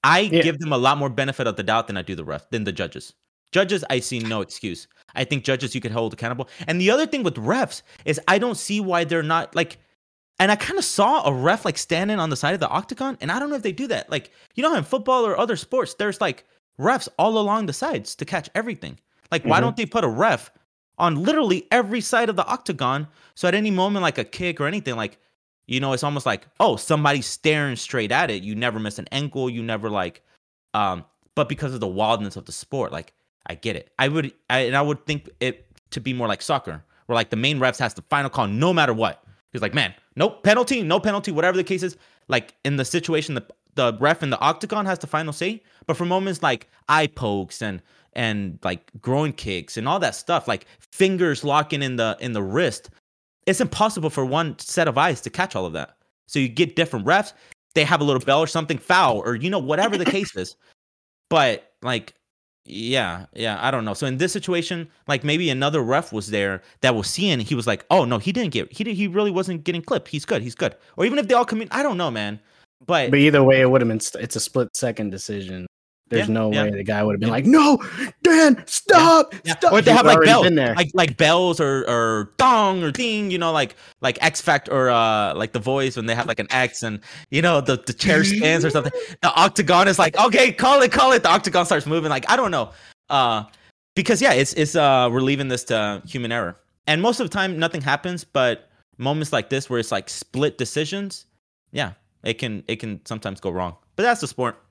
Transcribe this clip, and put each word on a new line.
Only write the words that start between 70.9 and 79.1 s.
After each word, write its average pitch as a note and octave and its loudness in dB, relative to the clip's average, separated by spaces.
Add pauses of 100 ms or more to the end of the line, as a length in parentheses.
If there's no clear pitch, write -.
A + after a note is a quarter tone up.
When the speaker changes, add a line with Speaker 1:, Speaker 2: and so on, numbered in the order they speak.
Speaker 1:
Or E3+ 0
even C4+ 0
if A3+ -2
they B3 4
all A#3+ 4
come A3 -4
in, - -10
I C4 -2
don't C4 -2
know, F3 -2
man. G#2+ -6 (480)
But D3 0
Speaker 2:
But C#3+ 6
either C#3+ 8
way, C3 8
it B2+ 6
would've B2+ 4
been A2 0
st-, - -6
it's A#2 -8
a A2 -4
split - -2
second A2+ -4
decision. F#2 -10 (440)
There's A2 2
Speaker 1:
Yeah, A2 0
Speaker 2:
no A2 2
Speaker 1:
yeah. C#3+ 2
Speaker 2:
way G#2+ 0
the G2 -6
guy G#2 0
would G#2+ 2
have G2+ -4
been A2 0
Speaker 1:
Yeah. A2+ 0
Speaker 2:
like, C3+ 2
"No, D4 8 (460)
Dan, D#4+ 8
stop, E4 6 (120)